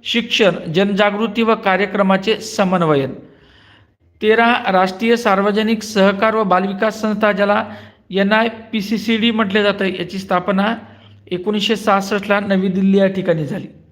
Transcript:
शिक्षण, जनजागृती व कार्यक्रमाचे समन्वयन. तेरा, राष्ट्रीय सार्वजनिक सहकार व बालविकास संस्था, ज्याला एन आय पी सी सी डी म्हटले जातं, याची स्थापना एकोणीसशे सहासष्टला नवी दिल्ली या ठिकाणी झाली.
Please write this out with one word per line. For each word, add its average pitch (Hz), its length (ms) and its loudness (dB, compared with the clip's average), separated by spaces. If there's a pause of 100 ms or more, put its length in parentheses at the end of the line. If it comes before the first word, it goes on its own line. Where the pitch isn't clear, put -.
शिक्षण, 233 460 0 (240)
जनजागृती 202 680 0
व 220 120 2
कार्यक्रमाचे 196 800 0
समन्वयन. 165 760 0 (1120)
तेरा, 226 320 4 (140)
राष्ट्रीय 190 480 2
सार्वजनिक 214 680 0
सहकार 202 520 2
व 220 100 0
बालविकास 196 560 0
संस्था, 214 320 0
ज्याला 202 360 0 (420)
एन 196 220 0
आय 226 160 2 (240)
पी 220 80 -2
सी 202 180 -4
सी 226 180 0
डी 226 140 2
म्हटले 214 320 0
जातं, 202 220 0
याची 185 340 -6
स्थापना 196 580 -2 (540)
एकोणीसशे 208 460 -2
सहासष्टला 202 640 0
नवी 196 280 0
दिल्ली 190 300 2
या 196 80 4
ठिकाणी 180 380 0
झाली. 156 220 -8 (240)